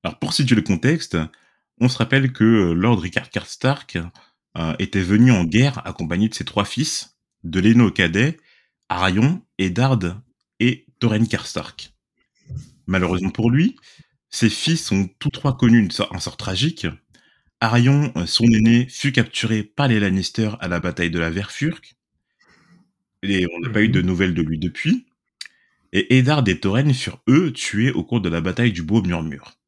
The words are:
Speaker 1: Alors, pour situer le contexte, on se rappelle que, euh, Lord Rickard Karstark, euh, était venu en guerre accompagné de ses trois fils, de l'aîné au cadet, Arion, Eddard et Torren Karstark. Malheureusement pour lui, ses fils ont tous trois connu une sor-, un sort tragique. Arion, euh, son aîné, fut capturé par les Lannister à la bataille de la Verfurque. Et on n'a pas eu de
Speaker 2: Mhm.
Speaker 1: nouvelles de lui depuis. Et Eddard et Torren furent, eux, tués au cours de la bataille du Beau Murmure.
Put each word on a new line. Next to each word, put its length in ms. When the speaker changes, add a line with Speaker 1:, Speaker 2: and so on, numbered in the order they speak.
Speaker 1:
Alors, 140
pour 140
situer 220
le 80
contexte, 540
on 80
se 100
rappelle 340
que, 120
euh, 300
Lord 260
Rickard 300
Karstark, 680
euh, 220
était 240
venu 300
en 120
guerre 420
accompagné 420
de 60
ses 100
trois 200
fils, 540
de 160
l'aîné 220
au 80
cadet, 460
Arion, 540
Eddard 400
et 260
Torren 260
Karstark. 680
Malheureusement 440
pour 200
lui, 260
ses 180
fils 440
ont 160
tous 120
trois 260
connu 220
une 120
sor-, 240
un 60
sort 180
tragique. 480
Arion, 560
euh, 100
son 180
aîné, 440
fut 240
capturé 500
par 260
les 120
Lannister 500
à 80
la 120
bataille 300
de 80
la 120
Verfurque. 680
Et 320
on 60
n'a 100
pas 120
eu 60
de 120
Speaker 2:
Mhm. 60
Speaker 1:
nouvelles 280
de 80
lui 160
depuis. 480
Et 260
Eddard 300
et 120
Torren 320
furent, 360
eux, 240
tués 400
au 120
cours 160
de 80
la 120
bataille 320
du 100
Beau 200
Murmure. 520